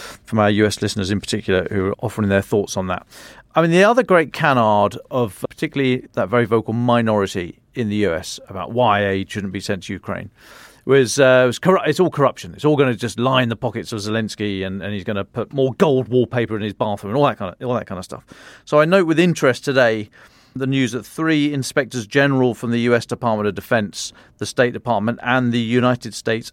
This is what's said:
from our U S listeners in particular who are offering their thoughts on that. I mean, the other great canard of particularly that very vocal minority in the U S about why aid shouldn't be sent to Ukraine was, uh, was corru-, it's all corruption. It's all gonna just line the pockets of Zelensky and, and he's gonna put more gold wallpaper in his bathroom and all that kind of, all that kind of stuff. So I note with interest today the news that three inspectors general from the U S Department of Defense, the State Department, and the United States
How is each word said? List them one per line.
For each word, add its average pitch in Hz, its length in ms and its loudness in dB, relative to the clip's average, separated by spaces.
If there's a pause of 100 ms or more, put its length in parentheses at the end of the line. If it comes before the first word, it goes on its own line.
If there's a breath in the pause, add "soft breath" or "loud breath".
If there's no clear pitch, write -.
(240 loud breath)
from 110 160 0
our 104 100 6
U 107 160 4
S - 160 -2
listeners 101 300 -4
in 101 80 -2
particular 95 500 -2
who 95 160 -2
are 98 140 -2
offering 104 300 -2
their 98 120 4
thoughts 101 340 -2
on 92 120 -4
that. - 180 -6 (520 loud breath)
I 160 40 4
mean, 165 100 2
the 180 100 6
other 233 220 4
great 165 280 2
canard 107 640 2 (140)
of 120 400 -4
particularly 135 600 -2
that 104 160 -2
very 120 160 2
vocal 110 300 0
minority 110 840 0 (160)
in 117 140 -4
the 101 80 -2
U 98 180 2
S - 240 -8 (100)
about 95 220 -10
why 110 340 2
aid 98 280 -2
shouldn't 98 200 -8
be 98 60 -6
sent 92 260 -6
to - 80 -10
Ukraine 90 380 -10 (540 loud breath)
was, 131 340 4
uh, 131 260 6
was 123 140 0
corru-, 180 260 2
it's 147 140 0
all 180 100 4
corruption. 110 460 -2
It's - 100 -16
all 151 120 4
gonna 131 180 2
just 107 240 -6
line 127 300 0
the 113 80 -4
pockets 113 360 -6
of 113 60 -6
Zelensky 104 640 -4
and, 95 160 -8
and 101 140 -8
he's 98 80 -8
gonna 98 220 -4
put - 280 -8
more 131 220 0
gold 131 320 2
wallpaper 113 480 0
in 104 80 -4
his 107 100 -4
bathroom 104 380 -6
and 120 80 -2
all 143 80 4
that 113 100 0
kind 92 160 -8
of, - 140 -12
all 123 80 -2
that - 140 -6
kind 92 100 -10
of 92 60 -12
stuff. - 200 -16 (400 loud breath)
So 147 140 2
I 151 60 6
note 175 240 4
with 156 100 2
interest 156 460 2
today 117 440 2 (460 soft breath)
the 131 140 -4
news 135 240 0
that 117 100 -6
three 151 500 0
inspectors 127 540 -4
general 131 480 2
from 117 160 -6
the 117 120 0
U 120 120 4
S 113 120 0
Department 110 420 -2
of 90 80 -4
Defense, 104 560 -4 (240 soft breath)
the 110 100 -6
State 123 260 0
Department, 113 480 -2
and 123 300 0
the 117 80 0
United 120 560 0
States - 380 -6